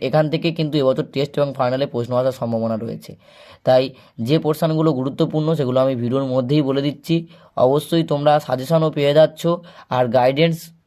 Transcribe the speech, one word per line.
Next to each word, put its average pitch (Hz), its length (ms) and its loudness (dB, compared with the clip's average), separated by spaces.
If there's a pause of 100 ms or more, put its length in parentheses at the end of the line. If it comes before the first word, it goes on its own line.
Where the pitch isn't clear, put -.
এখান 151 280 0
থেকে 160 220 -2
কিন্তু 156 260 -4
এবছর 131 260 0
টেস্ট 135 340 -6
এবং 143 160 0
ফাইনালে 131 320 -2
প্রশ্ন 120 300 -4
আসার 127 160 0
সম্ভাবনা 113 460 -4
রয়েছে। 110 380 -12 (480)
তাই 131 260 4 (320)
যে 139 180 2
পোর্শনগুলো 156 540 0
গুরুত্বপূর্ণ 151 640 -2
সেগুলো 127 240 0
আমি 131 160 2
ভিডিওর 120 300 -2
মধ্যেই 131 360 0
বলে 135 200 0
দিচ্ছি। 165 460 -4 (300)
অবশ্যই 151 460 2
তোমরা 147 360 2
সাজেশনও 147 520 0
পেয়ে 143 220 0
যাচ্ছ 156 340 4 (420)
আর 127 180 0
গাইডেন্স 135 500 2 (300)